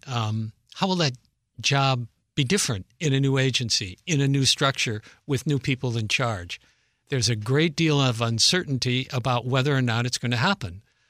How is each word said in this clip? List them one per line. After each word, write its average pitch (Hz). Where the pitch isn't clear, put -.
um, 110
how 196
will 185
that 147
job 135
be 147
different 120
in 147
a 135
new 135
agency, 120
in 160
a 139
new 139
structure, 127
with 139
new 143
people 127
in 107
charge? 104
There's 123
a 117
great 139
deal 151
of 120
uncertainty 127
about 123
whether 131
or 131
not 120
it's 123
gonna 123
happen. 113